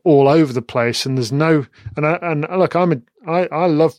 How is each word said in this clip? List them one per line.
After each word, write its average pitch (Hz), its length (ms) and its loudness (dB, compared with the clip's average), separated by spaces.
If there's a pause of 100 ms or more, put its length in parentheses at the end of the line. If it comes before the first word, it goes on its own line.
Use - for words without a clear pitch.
all 139 240 4
over 151 240 4
the 120 100 -4
place. 117 440 -4
And 131 120 -4
there's 117 140 -4
no, 151 340 0 (300)
and 147 100 -4
I, 165 160 -2
and 156 240 -4 (120)
look, 175 180 0
I'm 175 160 2
a, 127 100 -2 (240)
I, 170 220 -2
I 160 200 -2
love 156 320 0